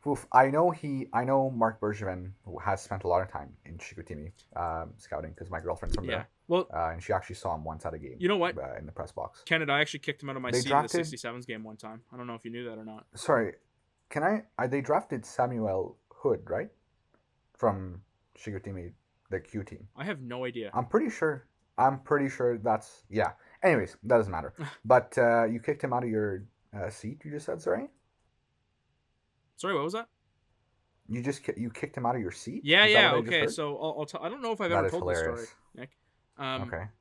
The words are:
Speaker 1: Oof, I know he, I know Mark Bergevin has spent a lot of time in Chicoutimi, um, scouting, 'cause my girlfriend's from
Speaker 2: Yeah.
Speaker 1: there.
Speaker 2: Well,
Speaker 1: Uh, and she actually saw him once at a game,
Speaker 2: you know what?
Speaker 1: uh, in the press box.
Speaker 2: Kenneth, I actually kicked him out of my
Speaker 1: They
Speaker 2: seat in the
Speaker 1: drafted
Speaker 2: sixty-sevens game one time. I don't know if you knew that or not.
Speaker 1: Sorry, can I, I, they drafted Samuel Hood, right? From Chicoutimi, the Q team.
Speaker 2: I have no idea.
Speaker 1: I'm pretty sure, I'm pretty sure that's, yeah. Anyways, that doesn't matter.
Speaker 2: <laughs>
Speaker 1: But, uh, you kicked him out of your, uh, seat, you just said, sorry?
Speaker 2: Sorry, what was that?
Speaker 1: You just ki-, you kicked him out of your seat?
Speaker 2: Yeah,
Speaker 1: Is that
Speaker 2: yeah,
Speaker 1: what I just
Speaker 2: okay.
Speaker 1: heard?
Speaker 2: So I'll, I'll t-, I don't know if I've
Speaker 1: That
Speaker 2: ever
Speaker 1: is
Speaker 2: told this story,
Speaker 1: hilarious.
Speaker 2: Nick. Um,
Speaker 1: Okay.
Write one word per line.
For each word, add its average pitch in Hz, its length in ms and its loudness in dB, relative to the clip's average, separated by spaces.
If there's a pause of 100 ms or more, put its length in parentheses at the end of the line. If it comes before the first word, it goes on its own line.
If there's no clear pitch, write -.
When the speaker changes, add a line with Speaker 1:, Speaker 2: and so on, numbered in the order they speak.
Speaker 1:
Oof, 143 260 -2
I 131 160 10
know 160 220 4
he, 143 420 -4
I 120 120 2
know 135 260 2
Mark 113 280 2
Bergevin 95 540 -4 (320)
has 98 160 0
spent 95 240 -8
a - 40 -2
lot 87 120 4
of 92 100 -4
time 71 240 -10 (120)
in 82 100 -12
Chicoutimi, 78 560 -14 (240)
um, 82 400 -4
scouting, 80 380 -10
'cause 90 160 -14
my 85 100 -6
girlfriend's 85 340 -2
from 87 120 -2
Speaker 2:
Yeah. - 100 -4
Speaker 1:
there. - 120 -8 (200)
Speaker 2:
Well, 180 240 2
Speaker 1:
Uh, 82 200 0
and 85 100 -10
she - 100 -2
actually 95 240 -2
saw 87 180 -4
him 78 100 -8
once 80 200 -10
at 80 80 -4
a 78 60 -10
game, 67 200 -12
Speaker 2:
you 175 80 -2
know 196 120 2
what? 175 180 0
Speaker 1:
uh, 65 220 -8
in 76 80 -12
the - 60 -14
press 76 200 -10
box. - 320 -10
Speaker 2:
Kenneth, 160 240 0
I 143 140 2
actually 147 180 -4
kicked - 220 -8
him 139 80 -10
out 135 60 -8
of 131 60 -8
my 123 80 -4
Speaker 1:
They 123 100 2
Speaker 2:
seat 127 100 -4
in - 0 -
the - 100 6
Speaker 1:
drafted 131 120 -2
Speaker 2:
sixty-sevens 123 520 -4
game 110 200 -10
one 110 120 -14
time. 110 340 -14
I 123 60 -18
don't 123 100 -10
know 117 80 -8
if 113 120 -14
you 113 40 -10
knew 120 200 -8
that 110 80 -12
or 110 60 -14
not. 107 300 -14
Speaker 1:
Sorry, 117 420 2 (520)
can 147 140 -4
I, 208 220 2 (140)
I, 123 100 2
they 139 120 0
drafted 143 460 -2
Samuel 110 720 -2 (100)
Hood, - 400 -2
right? 120 220 -4 (840)
From 95 500 -2 (340)
Chicoutimi, 95 580 -10 (340)
the 95 100 -2
Q 104 260 -6
team. - 300 -16
Speaker 2:
I 135 100 -10
have 175 180 -6
no 127 240 -6
idea. 113 260 -6
Speaker 1:
I'm 127 140 0
pretty - 240 2
sure, 151 360 0 (300)
I'm 135 240 6
pretty 139 300 2
sure 123 260 2
that's, 110 540 -2
yeah. 98 220 2 (300)
Anyways, 160 400 4
that 123 140 6
doesn't 101 160 4
matter. 78 260 -6
Speaker 2:
<laughs> - 260 -10
Speaker 1:
But, 120 340 6
uh, 117 260 6
you 113 160 -2
kicked 143 240 -2
him 127 80 -2
out 120 120 0
of 120 60 -4
your, 104 360 -2 (260)
uh, 98 160 -4
seat, 135 340 -10
you 151 80 -12
just 147 140 -8
said, - 160 -4
sorry? 240 300 -2 (1700)
Speaker 2:
Sorry, 190 180 -2
what 143 100 2
was 170 80 -2
that? 226 160 -6 (1000)
Speaker 1:
You 120 160 -6
just 139 220 -4
ki-, - 140 -4
you 120 120 -4
kicked - 240 -8
him 123 120 -2
out 120 100 2
of 117 60 -2
your 87 100 -2
seat? 143 320 -10
Speaker 2:
Yeah, 180 220 8
Speaker 1:
Is 214 80 6
that 220 40 10
Speaker 2:
yeah, 185 140 8
Speaker 1:
what - 60 4
I - 20 4
just 113 80 -2
Speaker 2:
okay. 165 120 4
Speaker 1:
heard? 139 120 2
Speaker 2:
So 147 240 -2
I'll, 156 220 -4
I'll 151 80 -2
t-, 165 120 -10
I 170 120 -4
don't 269 100 -10
know 233 120 -4
if 214 100 -4
I've 175 80 0
Speaker 1:
That 170 80 4
Speaker 2:
ever 98 80 2
Speaker 1:
is - 60 2
Speaker 2:
told 160 180 0
this 87 80 2
story, 80 140 0
Speaker 1:
hilarious. 117 220 -10 (200)
Speaker 2:
Nick. 127 160 -14 (480)
Um, 131 240 -4
Speaker 1:
Okay. 87 220 -6 (160)